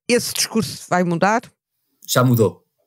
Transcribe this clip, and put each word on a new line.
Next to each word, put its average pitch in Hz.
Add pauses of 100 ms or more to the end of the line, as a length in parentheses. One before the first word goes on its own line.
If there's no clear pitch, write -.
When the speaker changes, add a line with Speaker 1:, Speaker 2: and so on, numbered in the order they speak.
Speaker 1:
Esse -
discurso -
vai 180
mudar? 185 (640)
Speaker 2:
Já 127
mudou. 113 (220)